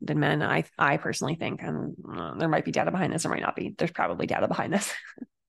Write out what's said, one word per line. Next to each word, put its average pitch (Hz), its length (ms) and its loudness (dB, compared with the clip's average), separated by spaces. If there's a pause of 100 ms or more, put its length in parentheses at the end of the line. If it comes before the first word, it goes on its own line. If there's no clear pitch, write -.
than 151 180 0
men, 147 220 4
I, 156 240 2 (140)
I 143 180 6
personally - 380 -2
think, - 260 -6
and, 156 340 -6 (160)
uh, 82 240 -8
there 160 140 2
might - 160 2
be 160 60 -2
data 160 200 2
behind 180 220 0
this, 165 100 0
there - 80 -2
might - 100 -2
not - 140 0
be. - 220 -4
There's 165 140 0
probably - 340 0
data - 220 2
behind - 260 0
this. 196 180 0 (580)